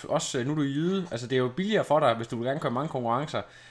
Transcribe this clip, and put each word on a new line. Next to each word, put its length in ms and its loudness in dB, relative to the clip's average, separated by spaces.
også, 300 0
øh, 80 0
nu 60 0
er 40 0
du 60 0
jyde. 480 -2
Altså, 160 -6
det 100 0
er 40 6
jo 160 2
billigere 280 2
for 160 4
dig, 140 6
hvis 140 -4
du 80 -4
vil 100 -4
gerne 140 -2
køre 120 -2
mange 160 -2
konkurrencer, 540 -2